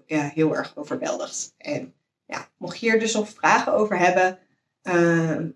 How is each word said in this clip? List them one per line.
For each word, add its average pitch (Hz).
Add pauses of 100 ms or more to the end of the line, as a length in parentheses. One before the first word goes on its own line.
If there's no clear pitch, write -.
ja, 147
heel 156
erg -
overweldigd. -
En - (320)
ja, -
mocht 170
je 226
hier 220
dus 220
nog 214
vragen 233
over 208
hebben, 185 (440)
ehm, 165